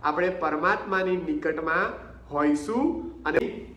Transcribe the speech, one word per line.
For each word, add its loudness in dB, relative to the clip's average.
આપણે 2
પરમાત્માની 2
નિકટમાં 0
હોઈશું 2
અને -2